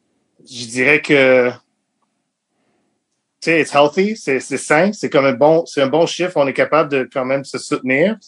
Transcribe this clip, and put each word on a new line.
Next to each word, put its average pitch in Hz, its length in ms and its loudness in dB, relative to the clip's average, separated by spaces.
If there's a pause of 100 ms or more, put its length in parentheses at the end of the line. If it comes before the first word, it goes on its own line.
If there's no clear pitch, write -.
(460)
je 120 220 -16
dirais 131 340 0
que, 131 480 4 (1900)
tu 160 100 -2
sais, 165 100 2
it's - 120 -4
healthy, 190 420 2
c'est, 135 240 -4
c'est 127 180 -8
sain, 165 360 2
c'est 139 160 -8
comme 139 160 2
un 135 80 2
bon, 156 320 2
c'est - 160 -4
un 135 60 2
bon 151 180 2
chiffre, 180 320 -4
on 139 100 0
est 127 60 -6
capable 147 360 0
de 131 220 -4
quand 131 140 -4
même 135 180 -4
se - 140 -12
soutenir. 143 600 -2 (100)